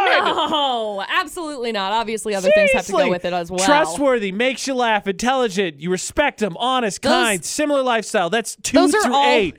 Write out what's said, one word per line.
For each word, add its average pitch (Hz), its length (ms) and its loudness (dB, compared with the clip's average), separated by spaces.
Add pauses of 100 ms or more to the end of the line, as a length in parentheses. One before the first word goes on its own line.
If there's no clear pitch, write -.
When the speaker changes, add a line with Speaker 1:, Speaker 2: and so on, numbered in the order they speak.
(240)
Speaker 1:
No, 254 840 -2
absolutely 294 640 -4
not. 196 200 -2
Obviously, 220 420 -4
other 185 200 2
things 605 180 4
have - 120 0
to - 80 -8
go 349 60 2
Speaker 2:
Seriously. 262 140 2
Speaker 1:
with 175 120 -4
it 175 80 -2
as 175 180 -4
well. 185 140 0
Speaker 2:
Trustworthy, 254 680 2
makes 240 360 -2
you 269 80 -4
laugh, 226 320 0
intelligent, 196 720 -2
you 170 100 -6
respect 247 520 -2
him, 185 160 -4
honest, 247 420 -2
Speaker 1:
Those, 269 100 0
Speaker 2:
kind, 226 320 2
similar 294 400 0
lifestyle. 214 460 0
That's 220 280 -4
two - 200 -2
Speaker 1:
those 339 180 6
are 427 60 2
Speaker 2:
through 254 140 0
Speaker 1:
all, 285 120 4
Speaker 2:
eight. 214 320 2